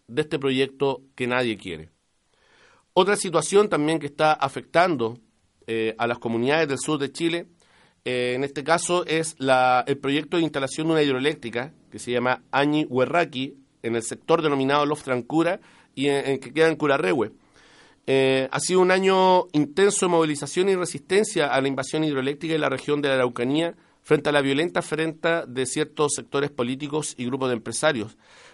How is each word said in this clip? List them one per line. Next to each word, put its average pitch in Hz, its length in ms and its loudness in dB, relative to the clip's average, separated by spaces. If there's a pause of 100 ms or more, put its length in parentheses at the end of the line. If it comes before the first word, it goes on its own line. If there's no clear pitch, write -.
de 135 140 -2
este 151 140 -6
proyecto 135 640 -2 (140)
que 123 120 -4
nadie 123 280 0
quiere. 82 360 -12 (1000)
Otra 190 240 4
situación 202 540 2
también 156 300 0
que 139 80 -8
está 156 260 2
afectando, 135 840 0 (540)
eh, 110 280 -2
a 120 80 0
las 117 100 -2
comunidades 127 500 0
del 135 120 -4
sur 151 180 -2
de 139 140 -4
Chile, 165 340 -4 (580)
eh, 123 320 -2
en 135 80 -2
este 139 200 -6
caso 175 420 0
es 160 320 -2
la, 127 480 4
el 139 140 -2
proyecto 147 380 -2
de 170 40 2
instalación 151 460 -2
de 165 60 2
una 156 100 4
hidroeléctrica 131 720 -2 (160)
que 107 80 -14
se 123 120 -8
llama 123 380 0
Añi 147 360 2
Huerraqui, 131 680 -2 (280)
en 117 120 -2
el 117 60 -2
sector 160 400 0
denominado 143 460 2
Los 147 160 -4
Francura 151 560 -2 (340)
y 135 140 -2
en, 139 180 0
en 139 140 0
que 120 120 -14
queda 160 180 4
en 156 60 0
Curarrehue. 147 580 0 (760)
Eh, 131 440 2
ha 139 80 -2
sido 180 200 2
un 185 100 6
año 185 640 4
intenso 185 560 2
de 175 40 0
movilización 160 580 0
y 190 60 2
resistencia 170 800 0
a 135 80 4
la 139 60 2
invasión 135 360 -2
hidroeléctrica 143 520 -2
en 151 60 -2
la 143 80 0
región 147 340 -2
de 143 60 0
la 135 60 2
Araucanía 131 600 0 (260)
frente 151 280 0
a - 20 2
la 147 100 4
violenta 151 380 0
afrenta 160 640 -2
de 123 220 -4
ciertos 151 480 -2
sectores 139 340 -4
políticos 139 640 -4
y 123 120 -6
grupos 131 220 -2
de 120 80 0
empresarios. 117 600 -2 (360)